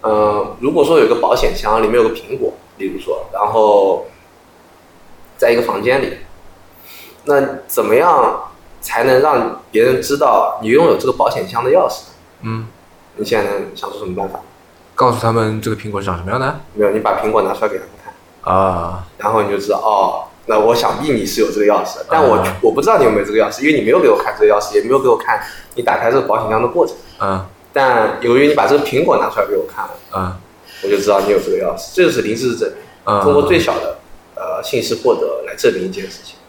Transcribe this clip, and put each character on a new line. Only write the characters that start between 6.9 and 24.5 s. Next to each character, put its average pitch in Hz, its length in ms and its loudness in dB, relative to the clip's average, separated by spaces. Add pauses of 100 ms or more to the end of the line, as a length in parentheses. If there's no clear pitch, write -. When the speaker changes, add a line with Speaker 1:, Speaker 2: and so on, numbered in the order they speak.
Speaker 1:
那 139 420 0
怎 - 160 -2
么 104 120 2
样 139 560 2 (300)
才 - 240 -4
能 131 160 4
让 131 500 0
别 110 140 2
人 127 180 0
知 139 140 -4
道 123 460 2
你 110 60 -6
拥 147 180 4
有 117 120 4
这 - 80 -4
个 127 60 0
保 - 180 0
险 - 180 -6
箱 120 160 -4
的 127 60 0
钥 165 180 2
匙？ - 120 -8 (420)
Speaker 2:
嗯。 110 240 -8 (500)
Speaker 1:
你 107 80 -6
现 113 140 -2
在 101 120 -2
能 95 240 -6
想 98 160 -10
出 101 80 -14
什 107 80 -12
么 90 80 -8
办 95 140 -6
法？ - 120 -12 (540)
Speaker 2:
告 123 180 2
诉 113 80 -4
他 113 120 0
们 110 280 0
这 110 100 -4
个 107 60 -4
苹 104 140 -12
果 101 100 -6
长 98 160 -4
什 87 80 -8
么 92 60 -6
样 123 100 -2
的？ 143 200 -4 (140)
Speaker 1:
没 104 100 0
有， 101 80 2
你 110 80 -2
把 104 220 0
苹 107 80 -2
果 110 120 2
拿 95 100 -2
出 - 120 -4
来 107 40 0
给 98 100 -4
他 92 60 -12
们 - 60 -20 (140)
看。 - 480 -10
Speaker 2:
啊。 92 540 -2 (120)
Speaker 1:
然 104 140 -2
后 110 100 2
你 101 80 -2
就 101 80 -2
知 101 120 -6
道， 98 80 2
哦， 101 480 0 (200)
那 113 120 2
我 113 160 4
想 - 280 -2
必 147 100 -2
你 110 140 -2
是 - 140 -4
有 107 120 2
这 104 80 -2
个 104 60 4
钥 101 180 2
匙， - 140 -10 (100)
但 160 140 2
我， 113 140 4
Speaker 2:
啊。 95 260 -2
Speaker 1:
我 110 100 4
不 139 80 -2
知 156 60 0
道 214 120 4
你 143 60 4
有 113 60 4
没 107 80 2
有 101 60 0
这 104 80 -8
个 107 60 2
钥 107 120 2
匙， - 100 -10
因 139 60 0
为 156 120 4
你 107 60 -2
没 107 60 2
有 123 100 4
给 131 80 4
我 104 80 6
看 107 220 -4
这 107 80 4
个 107 60 6